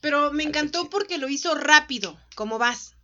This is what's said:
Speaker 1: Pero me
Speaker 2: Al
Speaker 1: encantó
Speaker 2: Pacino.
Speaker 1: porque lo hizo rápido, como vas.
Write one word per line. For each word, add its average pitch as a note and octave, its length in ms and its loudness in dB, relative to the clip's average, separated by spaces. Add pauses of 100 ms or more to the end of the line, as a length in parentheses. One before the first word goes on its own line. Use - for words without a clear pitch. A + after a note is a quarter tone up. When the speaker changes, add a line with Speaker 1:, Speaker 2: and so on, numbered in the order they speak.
Speaker 1:
Pero C#4+ 320 2
me D4+ 120 -2
Speaker 2:
Al D4+ 60 -2
Speaker 1:
encantó D4+ 300 -2
Speaker 2:
Pacino. - 100 -6
Speaker 1:
porque G4+ 280 -4
lo C4+ 100 -4
hizo D4 260 -2
rápido, D4 640 2 (160)
como A3 240 -6
vas. A#3+ 460 -2